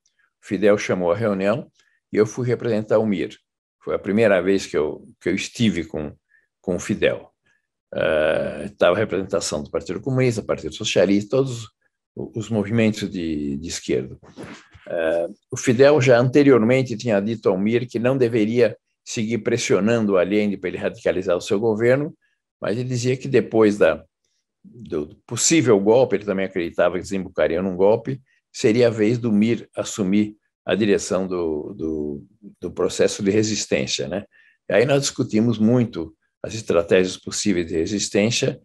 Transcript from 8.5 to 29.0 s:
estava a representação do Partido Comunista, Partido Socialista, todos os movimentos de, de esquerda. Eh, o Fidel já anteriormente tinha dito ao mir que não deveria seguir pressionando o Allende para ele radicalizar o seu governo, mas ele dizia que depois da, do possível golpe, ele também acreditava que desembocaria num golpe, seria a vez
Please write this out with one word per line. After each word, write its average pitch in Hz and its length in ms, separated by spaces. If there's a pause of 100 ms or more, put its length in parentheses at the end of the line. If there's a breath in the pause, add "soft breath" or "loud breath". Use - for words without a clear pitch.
estava 90 300
a 101 40
representação 92 640
do 69 80
Partido 87 320
Comunista, 127 400
Partido 78 320
Socialista, 101 640
todos 123 320 (460)
os - 340
movimentos 107 580
de, 78 500
de 82 100
esquerda. 65 500 (720 loud breath)
Eh, 85 400 (240)
o 123 60
Fidel 135 440
já 123 160
anteriormente 127 800
tinha 107 220
dito 110 280
ao 95 120
mir 117 260
que 117 140
não 127 180
deveria 117 580 (300)
seguir 113 320
pressionando 110 760
o 95 40
Allende 98 400
para 92 100
ele 87 100
radicalizar 90 600
o 87 40
seu - 160
governo, 120 560 (460)
mas 101 180
ele 127 120
dizia 127 260
que 139 140
depois 107 480
da, 78 260 (580)
do 95 540 (100)
possível 120 540
golpe, 110 380
ele 95 80
também 95 200
acreditava 87 500
que 87 80
desembocaria 87 580
num 95 160
golpe, 101 440 (300)
seria 120 360
a 113 40
vez 110 260